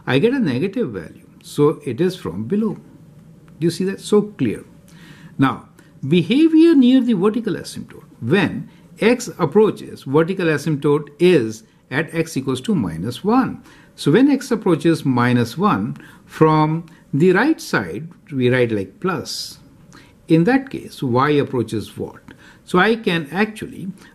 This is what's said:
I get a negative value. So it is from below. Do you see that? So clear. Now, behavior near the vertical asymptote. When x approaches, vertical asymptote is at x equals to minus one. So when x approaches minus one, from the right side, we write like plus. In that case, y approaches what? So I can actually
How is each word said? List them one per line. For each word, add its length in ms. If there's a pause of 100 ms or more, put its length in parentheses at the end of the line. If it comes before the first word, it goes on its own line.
I 120
get 140
a 80
negative 500
value. 380 (140)
So 420
it 160
is 160
from 280
below. 300
Do 920
you 40
see 140
that? 160
So 220
clear. 420 (760)
Now, 300 (400)
behavior 640
near 260
the 120
vertical 420
asymptote. 500 (160)
When 500 (300)
x 280 (100)
approaches, 640
vertical 440
asymptote 640 (100)
is 420 (280)
at 220
x 240
equals 260
to 120
minus 480
one. 400 (340)
So 160
when 180
x 200
approaches 540
minus 540
one, 400 (260)
from 600 (260)
the 200
right 280
side, 480 (240)
we 160
write 220
like 300
plus. 580 (720)
In 160
that 260
case, 320
y 280
approaches 680
what? 240 (420)
So 140
I 160
can 380
actually 580 (240)